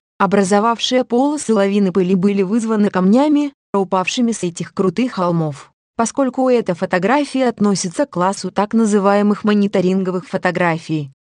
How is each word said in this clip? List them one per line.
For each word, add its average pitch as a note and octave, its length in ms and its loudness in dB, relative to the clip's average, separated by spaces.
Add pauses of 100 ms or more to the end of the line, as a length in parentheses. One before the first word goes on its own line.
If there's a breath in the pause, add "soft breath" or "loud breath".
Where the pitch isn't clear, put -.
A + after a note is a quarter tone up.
(180)
образовавшие G#3 880 2
полосы C4+ 480 0
лавины G3 400 2
пыли F#3 220 2
были G3 260 2
вызваны G#3+ 480 0
камнями, C#4 640 2 (200)
упавшими G3 600 -2
с - 100 -8
этих F3 300 -8
крутых G3+ 400 -2
холмов. E3 580 -2 (240)
Поскольку B3+ 540 0
эта A#3 240 2
фотография A#3 720 0
относится G3+ 580 -2
к - 40 -20
классу F#3 420 -4
так G#3 220 -2
называемых G#3 720 2
мониторинговых F#3+ 840 0
фотографий, E3 840 -2 (160)